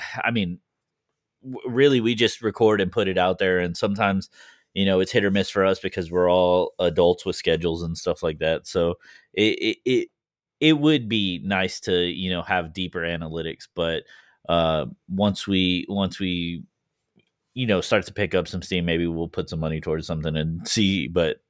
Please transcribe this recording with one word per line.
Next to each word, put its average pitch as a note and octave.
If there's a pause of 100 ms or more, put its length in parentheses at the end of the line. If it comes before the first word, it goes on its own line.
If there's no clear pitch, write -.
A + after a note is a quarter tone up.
<sighs> -
I A#2+
mean, F#2 (840)
w-, B2+
really, C3
we A#2
just A2+
record G#2+
and F2+
put G#2
it F#2
out F#2
there, F#2
and F2
sometimes, G2+ (440)
you G2
know, F#2+
it's F#2+
hit A2
or G2
miss G2
for G2
us F#2+
because F2+
we're F2+
all F2+
adults F2
with F#2
schedules E2
and E2+
stuff -
like D#2+
that, D#2+
so F2 (380)
it, G#2+
it, G#2+
it, - (520)
it D#3
would C#3+
be G2
nice F#2+
to, F2+
you F2+
know, F2
have F2
deeper F2+
analytics, E2
but, E2 (460)
uh, D#2+ (240)
once F#2+
we, F#2
once G2
we, F2 (880)
you B2+
know, F#2+
start G#2
to -
pick G2+
up F2
some F2+
steam, F2+
maybe E2+
we'll E2
put -
some E2
money D#2
towards D#2+
something D#2+
and D#2+
see, F#2+
but E2+ (120)